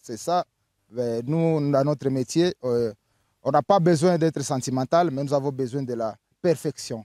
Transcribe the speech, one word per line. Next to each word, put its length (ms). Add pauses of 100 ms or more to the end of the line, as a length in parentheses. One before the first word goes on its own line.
C'est 140
ça. 300 (440)
Mais 320
nous, 480
dans 140
notre 240
métier, 460 (100)
euh, 300 (480)
on 80
n'a 100
pas 180
besoin 380
d'être 240
sentimental, 680
mais 120
nous 120
avons 180
besoin 300
de 100
la 240 (240)
perfection. 640